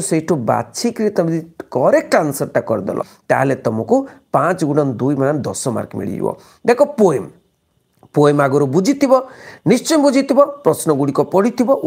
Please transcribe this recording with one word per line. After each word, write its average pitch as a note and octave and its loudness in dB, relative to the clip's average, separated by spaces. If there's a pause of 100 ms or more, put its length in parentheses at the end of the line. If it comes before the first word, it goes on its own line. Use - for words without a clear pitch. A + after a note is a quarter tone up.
(100)
ସେଇଠୁ D#3+ 0 (160)
ବାଛିକିରି G#3+ -2
ତମେ F3 0
ଯଦି E3 -2 (340)
କରେକ୍ଟ A3 2 (100)
ଆନ୍ସରଟା - -4
କରିଦେଲ, G2+ -4 (320)
ତାହେଲେ C3 2 (120)
ତମକୁ A2+ 0 (380)
ପାଞ୍ଚ D#3+ 0 (100)
ଗୁଣନ C#3+ 0 (120)
ଦୁଇ C#3 0
ମାନେ C#3 0 (160)
ଦଶ G2 -8 (120)
ମାର୍କ G#2 -8
ମିଳିଯିବ। - -4 (400)
ଦେଖ A#3+ 2 (180)
ପୋଏମ୍, C#3 2 (840)
ପୋଏମ୍ D3 4
ଆଗରୁ C#3+ 2
ବୁଝିଥିବ, A#3+ 0 (540)
ନିଶ୍ଚୟ B3+ 2
ବୁଝିଥିବ, C#4 2 (240)
ପ୍ରଶ୍ନଗୁଡ଼ିକ C#3+ 0 (140)
ପଢ଼ିଥିବ, A3 0 (160)